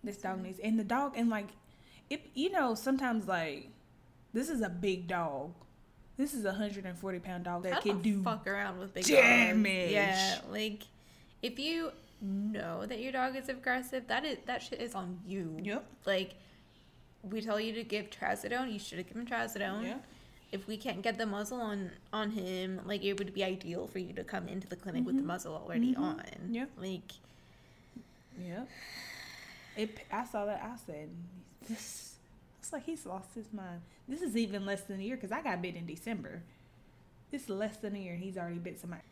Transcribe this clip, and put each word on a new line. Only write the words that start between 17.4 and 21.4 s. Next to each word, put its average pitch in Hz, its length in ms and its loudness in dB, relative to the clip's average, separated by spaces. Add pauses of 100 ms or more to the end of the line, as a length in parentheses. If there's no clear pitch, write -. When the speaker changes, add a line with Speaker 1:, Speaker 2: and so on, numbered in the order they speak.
Speaker 2:
tell 214 180 2
you 220 140 0
to 226 100 -2
give 208 260 -2
trazodone, 240 640 0
you 202 60 -4
should - 180 -8
have 185 100 -4
given 226 180 -6
trazodone. 220 600 -2
Speaker 1:
Yeah. 247 120 -2 (540)
Speaker 2:
If 196 160 -6
we 214 100 -4
can't 208 240 -4
get 214 160 0
the 226 80 0
muzzle 214 360 -2